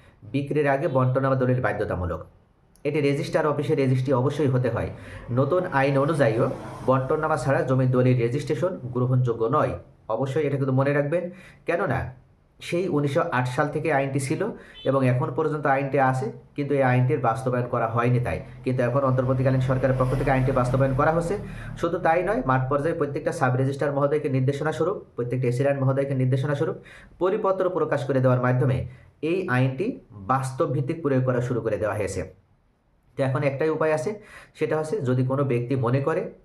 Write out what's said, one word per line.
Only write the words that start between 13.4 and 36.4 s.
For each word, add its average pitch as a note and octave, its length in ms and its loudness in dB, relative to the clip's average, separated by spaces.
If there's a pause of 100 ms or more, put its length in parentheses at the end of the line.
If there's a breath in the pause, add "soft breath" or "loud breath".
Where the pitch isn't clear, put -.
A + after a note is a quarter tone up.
সাল D3 200 0
থেকে D#3 180 -2
আইনটি C#3 260 0
ছিল D#3+ 220 -2 (480 loud breath)
এবং C3 180 2
এখন C3 300 0
পর্যন্ত D3+ 300 -2
আইনটি C#3 320 0
আছে, C3 260 2 (300)
কিন্তু C#3+ 180 -2
এই C3+ 100 2
আইনটির B2+ 360 4
বাস্তবায়ন A#2+ 480 -2
করা A#2 200 0
হয়নি A#2+ 320 2
তাই। D#2+ 200 -4 (240 loud breath)
কিন্তু B2+ 200 0
এখন B2 260 0
অন্তর্বর্তীকালীন B2+ 600 2
সরকারের C3 300 2
পক্ষ B2+ 200 0
থেকে C3+ 120 0
আইনটি C3 200 2
বাস্তবায়ন C3 480 2
করা D#3 120 4
হচ্ছে। E3 240 0 (420 loud breath)
শুধু E3+ 220 -2
তাই F3 240 2
নয়, A3 220 0
মাঠ C3 240 2
পর্যায়ে D3 260 0
প্রত্যেকটা C#3+ 360 -2
সাব B2+ 240 0
রেজিস্ট্রার C#3 400 0
মহোদয়কে D3 340 0
নির্দেশনা C3+ 420 0
স্বরূপ, E3 260 -2 (180)
প্রত্যেকটা B2 320 -2
এসিডেন্ট C3+ 340 0
মহোদয়কে C3+ 340 0
নির্দেশনা C3 400 0
স্বরূপ D#3+ 200 -2 (440 loud breath)
পরিপত্র F#3+ 500 0
প্রকাশ D#3 380 0
করে C3 160 2
দেওয়ার B2 180 4
মাধ্যমে B2+ 360 2 (440 loud breath)
এই F3 280 -2
আইনটি C3 380 0 (240)
বাস্তব B2+ 640 -2
ভিত্তিক D#3+ 280 -2
প্রয়োগ C3 220 2
করা B2 160 0
শুরু A#2 200 -2
করে G#2 160 -2
দেওয়া G2+ 220 -2
হয়েছে। F#2 240 -4 (960)
তো C#3 60 0
এখন B2+ 200 0
একটাই C#3 260 0
উপায় D#3 240 2
আছে, D3+ 180 -2 (460 loud breath)
সেটা D#3 220 0
হচ্ছে D#3 220 -2
যদি B2+ 220 2
কোনো C3+ 200 0
ব্যক্তি A#2+ 320 -2
মনে A#2+ 260 2
করে E3 200 0 (240)